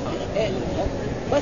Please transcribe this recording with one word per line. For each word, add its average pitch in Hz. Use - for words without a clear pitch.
إيه؟ 214
بس 285